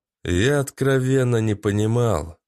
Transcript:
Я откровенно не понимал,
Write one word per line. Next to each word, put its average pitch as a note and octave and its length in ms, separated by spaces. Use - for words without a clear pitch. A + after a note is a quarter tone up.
Я A#2 360
откровенно C3 800
не A2 140
понимал, G#2 920